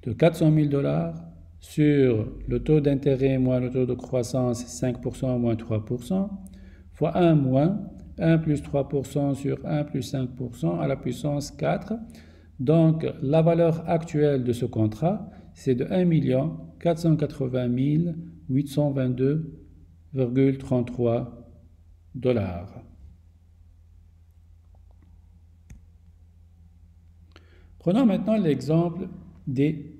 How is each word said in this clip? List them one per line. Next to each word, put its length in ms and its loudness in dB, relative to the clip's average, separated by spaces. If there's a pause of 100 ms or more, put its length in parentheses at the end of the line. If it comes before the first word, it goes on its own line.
de 100 -6
quatre 240 2
cent 140 4
mille 180 4
dollars 460 -2 (440)
sur 720 2 (160)
le 120 -2
taux 200 4
d'intérêt 600 2
moins 200 2
le 120 -2
taux 140 0
de 100 -2
croissance, 720 -2
cinq 340 -4
pour 160 -6
cent 200 -2
moins 200 0
trois 260 -4
pour 200 -6
cent, 420 -4 (480)
fois 240 -2
un 180 6
moins 460 2 (360)
un 200 4
plus 240 0
trois 260 -2
pour 200 -4
cent 260 0
sur 320 -4
un 180 -2
plus 200 -6
cinq 320 -4
pour 200 -10
cent 240 -2
à 80 -2
la 80 0
puissance 560 -4
quatre. 440 -4 (680)
Donc, 440 4 (160)
la 200 2
valeur 480 2
actuelle 560 0
de 80 0
ce 120 -2
contrat, 640 -2 (240)
c'est 220 0
de 140 -2
un 160 2
million 500 2 (240)
quatre 200 0
cent 180 4
quatre-vingt 500 -2
mille 480 0 (320)
huit 200 0
cent 240 0
vingt-deux 680 -2 (540)
virgule 460 2
trente-trois 920 -2 (640)
dollars. 680 -2 (4000)
Prenons 260 2
maintenant 320 2
l'exemple 720 0 (360)
des 280 0 (260)